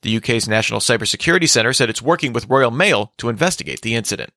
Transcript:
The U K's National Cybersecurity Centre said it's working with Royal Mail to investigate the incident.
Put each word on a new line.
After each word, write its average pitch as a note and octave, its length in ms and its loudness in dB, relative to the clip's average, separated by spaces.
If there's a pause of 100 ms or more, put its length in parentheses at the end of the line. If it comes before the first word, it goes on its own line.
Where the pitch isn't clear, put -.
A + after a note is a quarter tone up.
The A2 80 -4
U A2 120 0
K's A#2 260 -2
National A2 320 0
Cybersecurity D3 680 0
Centre A#2+ 260 2
said B2 180 2
it's - 100 -6
working C#3+ 320 0
with A2+ 160 -4
Royal C3 220 4
Mail C3 460 0
to A#2 120 -4
investigate A2+ 540 -4
the A2+ 100 -2
incident. G#2+ 440 -6